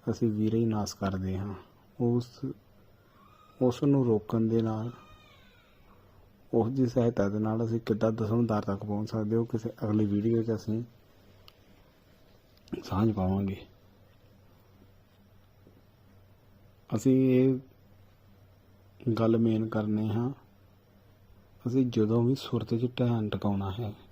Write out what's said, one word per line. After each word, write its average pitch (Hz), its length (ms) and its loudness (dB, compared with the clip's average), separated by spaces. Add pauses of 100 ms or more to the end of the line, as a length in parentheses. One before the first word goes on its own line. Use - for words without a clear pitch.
(120)
ਅਸੀਂ 117 200 0
ਵੀਰੇ 107 260 0
ਹੀ 117 80 2
ਨਾਸ 107 280 -2
ਕਰਦੇ 95 440 -4
ਹਾਂ, 98 160 -6 (460)
ਉਸ, 120 460 -2 (1160)
ਉਸ 127 220 2
ਨੂੰ 139 220 4
ਰੋਕਣ 113 360 0
ਦੇ 113 200 2
ਨਾਲ, 113 300 -4 (1600)
ਉਸ 113 160 4
ਦੀ 131 160 2
ਸਹਾਇਤਾ 117 440 2
ਦੇ 104 100 -2
ਨਾਲ 110 260 0
ਅਸੀਂ 113 140 -2
ਕਿੱਦਾਂ 110 320 0
ਦਸਮ 113 340 0
ਦਾਰ 107 160 0
ਤੱਕ 101 240 -4
ਪਹੁੰਚ 104 240 -6
ਸਕਦੇ, 110 260 -2
ਉਹ 117 100 2
ਕਿਸੇ 113 240 -6 (140)
ਅਗਲੀ 107 220 2
ਵੀਡੀਓ 110 380 0
'ਚ 113 80 -2
ਅਸੀਂ 107 320 -4 (2000)
ਸਾਂਝ 107 280 0
ਪਾਵਾਂਗੇ। 95 540 -2 (3250)
ਅਸੀਂ 131 200 4 (160)
ਇਹ 131 280 4 (1600)
ਗੱਲ 113 180 4
ਮੇਨ 110 320 2
ਕਰਨੇ 107 400 -2
ਹਾਂ, 120 220 -2 (1400)
ਅਸੀਂ 127 180 2
ਜਦੋਂ 117 380 2
ਵੀ 127 120 2
ਸੁਰਤ - 380 -4
'ਚ 120 140 -2 (100)
ਧਿਆਨ 117 320 0
ਟਿਕਾਉਣਾ 98 420 -2
ਹੈ 104 220 -6 (180)